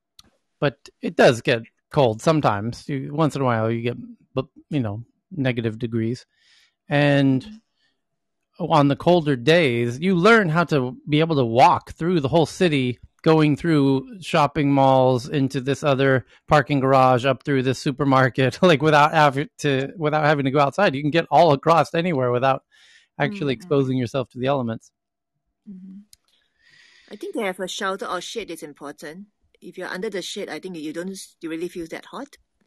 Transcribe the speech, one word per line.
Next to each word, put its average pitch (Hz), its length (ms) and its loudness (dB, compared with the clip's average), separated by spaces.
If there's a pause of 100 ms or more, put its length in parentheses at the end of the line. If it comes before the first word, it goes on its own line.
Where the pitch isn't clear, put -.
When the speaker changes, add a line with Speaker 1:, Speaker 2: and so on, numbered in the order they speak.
(600)
Speaker 1:
but 147 180 -2 (240)
it 180 160 -8
does 143 240 2
get 117 220 -2 (280)
cold 117 300 0
sometimes. 120 680 -2
You, 143 260 -10
once 151 220 -2
in 139 60 -4
a 135 40 -2
while 113 260 0
you 117 100 -4
get, 120 160 -6 (360)
bu-, 131 160 -6 (200)
you 151 120 -4
know, 110 220 -6 (280)
negative 117 480 -4
degrees. 117 460 -6 (640)
And 143 520 2
Speaker 2:
Mm-hmm. - 1300 -14
Speaker 1:
on 143 160 4
the 135 60 0
colder 156 420 2
days, 120 640 2
you 185 160 0
learn 202 340 4
how 165 160 0
to 131 320 -2 (100)
be 147 140 2
able 165 160 0
to 127 80 2
walk 120 480 4
through 170 260 -2
the 135 80 -4
whole 151 180 2
city, 139 540 -2 (220)
going 156 340 4
through 147 680 0
shopping 147 500 0
malls, 131 580 4
into 135 320 -2
this 131 200 -4
other 135 440 2 (220)
parking 147 340 2
garage, 131 440 4
up 135 180 -2
through 135 200 -2
this 131 160 -2
supermarket, 131 800 0
<laughs> 180 120 6
like, 135 100 2
without 151 320 4
having 147 340 2 (120)
to, 139 380 -2
without 151 280 -2
having 147 180 2
to 135 80 0
go 147 80 2
outside. 143 340 0
You 139 80 -6
can 147 100 -2
get 165 200 0
all 156 220 6
across 156 400 2
anywhere 160 380 -2
without 131 320 0 (540)
actually 147 380 -4
Speaker 2:
Mm-hmm. 110 60 -16
Speaker 1:
exposing 131 360 -2
yourself 127 340 -4
to 127 80 -16
the 127 80 -4
elements. 123 440 -4 (800)
Speaker 2:
Mm-hmm. 190 300 -18 (1120)
I - 20 -20
think 392 200 -14
they 233 80 -6
have 190 180 -6
a 180 60 -8
shelter 196 400 -8
or 180 120 -6
shade 190 320 -12
is 160 120 -14
important. 151 640 -16 (340)
If 175 160 -20
you're 185 100 -10
under 202 220 -8
the 180 120 -6
shade, - 280 -10
I 151 100 -10
think 185 180 -12
you 151 140 -10
don't 175 200 -8
s-, - 300 -18
you 165 80 -10
really 165 200 -8
feel 165 220 -12
that - 140 -14
hot. 233 300 -16 (320)